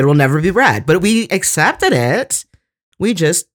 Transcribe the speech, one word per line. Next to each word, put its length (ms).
it 40
will 100
never 260
be 100
read. 340
But 160
we 280
accepted 640
it. 520
We 140
just, 420